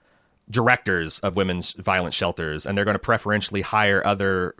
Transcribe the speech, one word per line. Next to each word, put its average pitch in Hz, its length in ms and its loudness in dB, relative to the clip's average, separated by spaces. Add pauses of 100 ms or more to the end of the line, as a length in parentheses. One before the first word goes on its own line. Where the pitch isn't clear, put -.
(500)
directors 104 680 0
of 95 160 -2
women's 92 380 0
violence 92 420 -2
shelters, 80 500 -4
and 98 120 0
they're 101 80 2
gonna 104 120 2
preferentially 104 640 0
hire 101 460 2
other 95 520 0